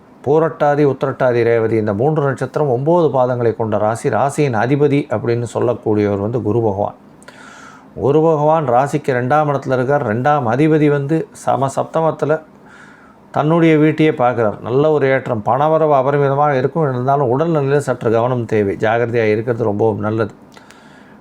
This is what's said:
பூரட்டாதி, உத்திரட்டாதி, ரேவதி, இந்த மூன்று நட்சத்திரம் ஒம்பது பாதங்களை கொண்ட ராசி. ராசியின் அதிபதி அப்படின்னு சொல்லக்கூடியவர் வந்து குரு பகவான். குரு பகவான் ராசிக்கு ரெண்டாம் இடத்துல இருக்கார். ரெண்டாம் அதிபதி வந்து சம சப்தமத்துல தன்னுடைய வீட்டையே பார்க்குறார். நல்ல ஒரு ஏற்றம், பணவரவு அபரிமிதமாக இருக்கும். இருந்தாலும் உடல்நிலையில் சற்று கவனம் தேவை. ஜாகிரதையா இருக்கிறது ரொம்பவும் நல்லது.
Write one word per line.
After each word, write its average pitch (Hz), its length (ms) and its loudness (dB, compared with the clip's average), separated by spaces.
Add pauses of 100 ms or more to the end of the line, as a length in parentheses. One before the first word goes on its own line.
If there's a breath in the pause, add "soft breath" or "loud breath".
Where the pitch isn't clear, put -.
(240)
பூரட்டாதி, 151 600 2
உத்திரட்டாதி, 127 580 0
ரேவதி, 113 340 2
இந்த 107 180 0
மூன்று 151 280 0
நட்சத்திரம் 139 480 -2
ஒம்பது 151 400 2
பாதங்களை 123 460 0
கொண்ட 107 220 -2
ராசி. 110 300 -2
ராசியின் 131 460 0
அதிபதி 139 560 0
அப்படின்னு 117 440 -2
சொல்லக்கூடியவர் 107 680 0
வந்து 113 220 -4
குரு 104 180 0
பகவான். 104 340 -2 (1000 loud breath)
குரு 139 280 2
பகவான் 156 460 2
ராசிக்கு 139 440 0
ரெண்டாம் 135 360 0
இடத்துல 139 240 -4
இருக்கார். 127 480 0
ரெண்டாம் 143 260 0
அதிபதி 151 440 2
வந்து 143 420 -2
சம 123 440 -2
சப்தமத்துல 156 640 -2 (880 loud breath)
தன்னுடைய 160 460 2
வீட்டையே 156 340 2
பார்க்குறார். 120 500 0
நல்ல 135 300 0
ஒரு 139 160 2
ஏற்றம், 127 400 -2
பணவரவு 151 480 2
அபரிமிதமாக 139 560 2
இருக்கும். 139 400 0
இருந்தாலும் 131 380 0
உடல்நிலையில் 143 520 0
சற்று 120 300 -2
கவனம் 120 340 0
தேவை. 104 360 0
ஜாகிரதையா 117 440 0
இருக்கிறது 113 400 -2
ரொம்பவும் 107 340 0
நல்லது. 107 360 -4 (880 loud breath)